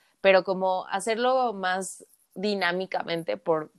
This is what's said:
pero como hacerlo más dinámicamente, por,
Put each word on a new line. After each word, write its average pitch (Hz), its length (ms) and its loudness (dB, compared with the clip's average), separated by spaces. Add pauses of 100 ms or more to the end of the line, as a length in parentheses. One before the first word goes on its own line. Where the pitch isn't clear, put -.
(220)
pero 190 220 6
como 185 460 -2
hacerlo 233 640 0
más 185 520 -4 (300)
dinámicamente, 185 1000 -2
por, 156 420 -2